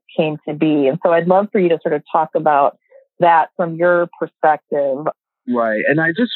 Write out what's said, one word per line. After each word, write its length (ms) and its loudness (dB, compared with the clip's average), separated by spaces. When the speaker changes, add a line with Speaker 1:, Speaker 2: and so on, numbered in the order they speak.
Speaker 1:
came 220 -4
to 60 -6
be. 340 0
And 160 0
so 80 2
I'd 160 2
love 240 2
for 80 0
you 100 2
to 120 0
sort 120 -4
of 160 -4
talk 260 -2
about 420 0
that 380 2
from 180 -4
your 320 0
perspective. 880 -2
Speaker 2:
Right. 400 -2
And 120 0
I 160 0
just 200 -2